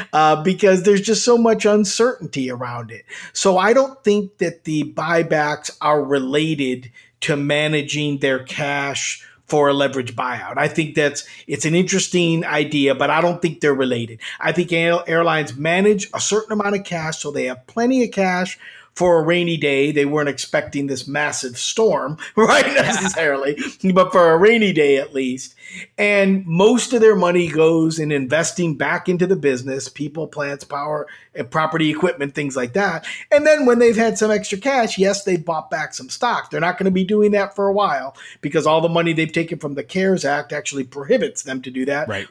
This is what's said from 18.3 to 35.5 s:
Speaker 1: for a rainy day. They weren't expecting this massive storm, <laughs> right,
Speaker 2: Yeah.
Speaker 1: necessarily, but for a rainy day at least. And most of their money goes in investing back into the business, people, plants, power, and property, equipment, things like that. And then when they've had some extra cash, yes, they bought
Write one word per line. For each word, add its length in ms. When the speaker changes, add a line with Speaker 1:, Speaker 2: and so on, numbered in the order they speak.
Speaker 1:
for 220
a 20
rainy 360
day. 340
They 140
weren't 220
expecting 600
this 200
massive 480
storm, 600
<laughs> 80
right, 300
Speaker 2:
Yeah. 160
Speaker 1:
necessarily, 760
but 180
for 200
a 60
rainy 360
day 240
at 160
least. 400
And 480
most 460
of 80
their 140
money 320
goes 520
in 120
investing 640
back 320
into 200
the 80
business, 520
people, 380
plants, 380
power, 420
and 160
property, 400
equipment, 420
things 220
like 180
that. 320
And 140
then 220
when 100
they've 180
had 220
some 140
extra 260
cash, 400
yes, 260
they 140
bought 320